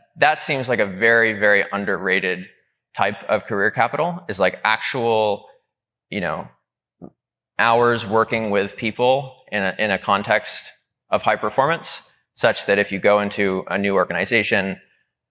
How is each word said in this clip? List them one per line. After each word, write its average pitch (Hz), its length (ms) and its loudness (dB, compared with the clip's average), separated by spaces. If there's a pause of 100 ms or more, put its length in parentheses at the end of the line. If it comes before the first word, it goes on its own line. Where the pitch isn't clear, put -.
(160)
that 151 240 4
seems 131 280 -4
like 117 100 2
a 104 80 2
very, 113 460 2
very 101 400 4
underrated 92 760 -2 (480)
type 104 220 -2 (120)
of 104 180 0
career 104 240 0
capital 151 580 -2
is, 92 100 -8
like, 92 240 0
actual, 110 840 0 (640)
you 98 100 -6
know, 82 280 -6 (1080)
hours 117 480 2
working 110 440 0
with 101 260 0
people 127 600 -2 (160)
in 104 100 -2
a, 95 160 -2
in 104 120 0
a 95 80 0
context 107 720 -2 (380)
of 101 120 0
high - 140 2
performance, 143 680 -2 (320)
such - 320 0
that 101 120 4
if 104 120 2
you 98 80 -4
go 104 220 4
into 101 480 -2
a - 100 -2
new 98 160 0
organization, 95 840 0 (500)